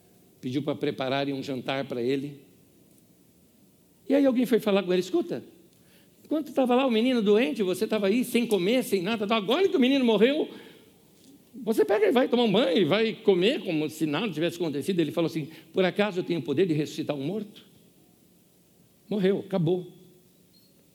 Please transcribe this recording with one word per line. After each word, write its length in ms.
pediu 240
pra 120
prepararem 580
um 100
jantar 420
pra 160
ele. 380
E 60
aí 120
alguém 200
foi 140
falar 240
com 100
ele: 80
"Escuta, 420
enquanto 300
tava 200
lá 120
o 60
menino 300
doente, 420
você 220
tava 220
aí 160
sem 240
comer, 360
sem 180
nada, 260
tal. 100
Agora 300
que 80
o 40
menino 260
morreu, 440
você 300
pega 240
e 40
vai 180
tomar 140
um 80
banho 260
e 80
vai 280
comer 480
como 280
se 160
nada 260
tivesse 240
acontecido." 440
Ele 120
falou 160
assim: 220
"Por 100
acaso 360
eu 40
tenho 160
o 40
poder 220
de 80
ressuscitar 420
um 100
morto?" 400
Morreu, 300
acabou. 480